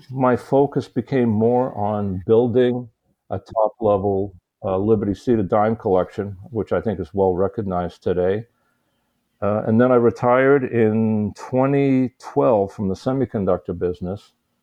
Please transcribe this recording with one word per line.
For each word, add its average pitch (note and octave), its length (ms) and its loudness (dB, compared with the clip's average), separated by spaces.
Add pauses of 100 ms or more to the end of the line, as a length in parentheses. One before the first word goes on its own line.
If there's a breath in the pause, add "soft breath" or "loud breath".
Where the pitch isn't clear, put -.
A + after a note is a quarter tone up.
my B2+ 280 0
focus C#3 500 0
became B2 420 -2
more A#2 480 0
on G2+ 480 -4
building B2 640 2 (400)
a A2 80 -6
top-level G#2 960 -2 (300)
uh, F#2+ 140 -2
Liberty G#2 360 0
Seated G#2+ 360 -2
dime A2 260 2
collection, G2 640 -2 (140)
which G#2+ 200 -4
I F#2 100 0
think F#2+ 180 -4
is F2 140 -10
well F#2+ 200 2
recognized F#2 680 -4
today. F#2+ 420 -2 (960)
Uh, G#2 260 -2
and A2+ 140 4
then B2+ 100 4
I B2+ 40 6
retired B2+ 680 2
in A2 720 0
twenty C3+ 840 0
twelve A#2 520 0
from G2+ 160 -6
the F#2+ 80 -2
semiconductor G2+ 840 -4
business. F2+ 540 -8 (320)